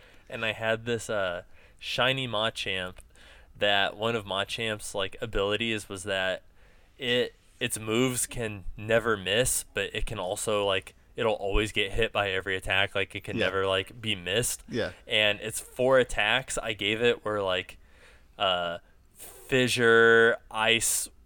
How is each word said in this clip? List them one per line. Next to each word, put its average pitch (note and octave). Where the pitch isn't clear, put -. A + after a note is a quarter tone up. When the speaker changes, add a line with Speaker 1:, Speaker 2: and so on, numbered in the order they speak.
Speaker 1:
And A#2
I G#2+
had A2+
this, A#2
uh, F#2
shiny C3
Machamp G#2
that G2+
one A2+
of G#2
Machamp's, G#2
like, G2
abilities G#2+
was G2
that F#2
it, B2
its A#2+
moves A#2+
can G#2+
never A2
miss, G2+
but G2
it A2+
can A2
also, G2+
like, F#2+
it'll A2+
always G2+
get G2+
hit A2+
by G2+
every F#2+
attack. G2
Like, G2
it F#2+
can G2+
Speaker 2:
Yeah. G2+
Speaker 1:
never, F#2+
like, F#2+
be A2
missed. F#2
Speaker 2:
Yeah. F#2+
Speaker 1:
And G#2+
its A2+
four C3
attacks A#2+
I A2+
gave G#2+
it A#2+
were, G#2+
like, F#2
uh, F2
Fissure, A#2
Ice, A2